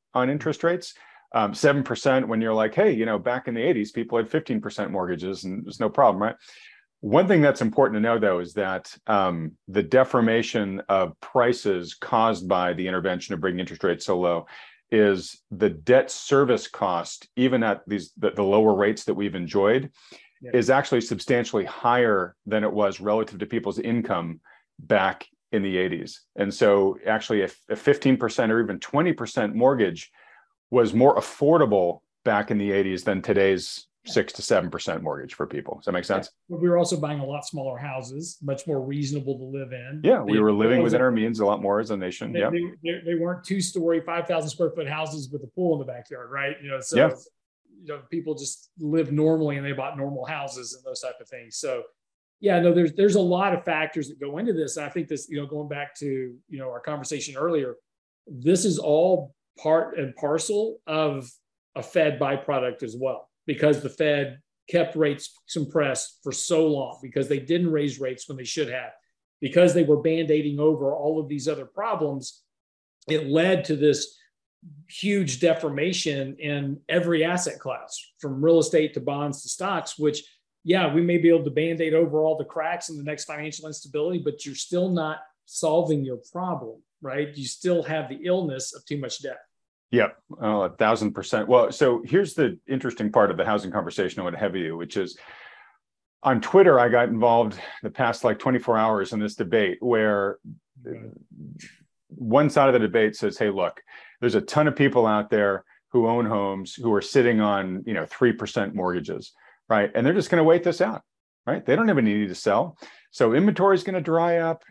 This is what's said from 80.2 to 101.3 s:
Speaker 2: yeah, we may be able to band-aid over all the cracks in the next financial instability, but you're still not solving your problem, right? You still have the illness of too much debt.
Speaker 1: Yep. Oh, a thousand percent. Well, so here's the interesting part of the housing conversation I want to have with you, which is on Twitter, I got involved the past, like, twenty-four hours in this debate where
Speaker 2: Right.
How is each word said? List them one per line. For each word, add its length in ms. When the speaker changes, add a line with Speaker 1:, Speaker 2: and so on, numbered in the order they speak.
Speaker 2:
yeah, 300
we 60
may 180
be 100
able 140
to 80
band-aid 440
over 280
all 160
the 60
cracks 440
in 80
the 60
next 220
financial 420
instability, 540
but 260
you're 80
still 360
not 280
solving 580
your 160
problem, 500
right? 360
You 100
still 360
have 260
the 140
illness 500
of 120
too 140
much 240
debt. 160
Speaker 1:
Yep. 260
Oh, 220
a 80
thousand 420
percent. 360
Well, 240
so 340
here's 280
the 240
interesting 420
part 200
of 60
the 80
housing 280
conversation 480
I 20
want 140
to 40
have 120
with 100
you, 140
which 200
is 220
on 180
Twitter, 380
I 100
got 200
involved 520
the 80
past, 320
like, 160
twenty-four 400
hours 340
in 60
this 160
debate 460
where 580
Speaker 2:
Right. 280